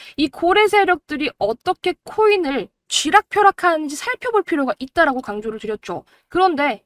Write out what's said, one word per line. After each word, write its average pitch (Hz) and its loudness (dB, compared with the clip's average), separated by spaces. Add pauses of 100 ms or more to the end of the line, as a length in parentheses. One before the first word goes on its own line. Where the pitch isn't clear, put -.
(160)
이 285 0
고래 381 2
세력들이 359 0
어떻게 339 -4
코인을 370 0 (220)
쥐락펴락하는지 339 0
살펴볼 466 -4
필요가 277 -2
있다라고 269 -2
강조를 214 -8
드렸죠. 208 -10 (260)
그런데 294 0